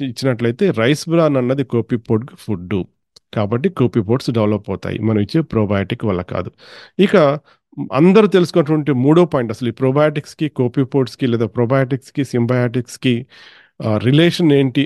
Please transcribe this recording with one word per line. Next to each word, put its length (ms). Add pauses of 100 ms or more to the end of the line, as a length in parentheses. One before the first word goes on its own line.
ఇచ్చినట్లయితే 680
రైస్ 380
బ్రాన్ 280
అన్నది 280
కోపీ 340
పోర్ట్‌కి 380
ఫుడ్. 400 (560)
కాబట్టి 360
కోపీ 320
పోర్ట్స్ 300
డెవలప్ 380
అవుతాయి 320
మనం 180
ఇచ్చే 220
ప్రోబయాటిక్ 640
వల్ల 180
కాదు. 280 (480)
ఇక 160 (800)
అందరూ 340
తెలుసుకున్నటువంటి 640
మూడో 320
పాయింట్, 280
అసలు 160
ఈ 100
ప్రోబయాటిక్స్‌కి, 720
కోపీ 340
పోర్ట్స్‌కి, 440
లేదా 200
ప్రోబయాటిక్స్‌కి, 760
సింబయాటిక్స్‌కి, 880 (640)
ఆ, 180
రిలేషన్ 560
ఏంటి 320